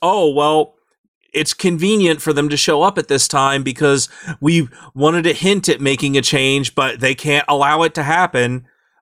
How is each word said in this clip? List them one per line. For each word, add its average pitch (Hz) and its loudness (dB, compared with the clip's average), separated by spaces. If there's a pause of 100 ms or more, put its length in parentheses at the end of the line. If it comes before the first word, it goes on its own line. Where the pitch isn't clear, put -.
"Oh, 175 2
well, 151 0 (580)
it's 151 -4
convenient 175 0
for 156 -2
them 147 0
to 143 -2
show 151 0
up 196 2
at 156 -4
this 135 0
time 139 0
because 135 0 (300)
we 160 2 (280)
wanted 160 2
to 165 2
hint 196 0
at 139 0
making 139 0
a 131 4
change, 135 0
but 127 -2
they 131 0
can't 147 -2
allow 147 2
it 165 0
to 156 -4
happen." 135 0 (360)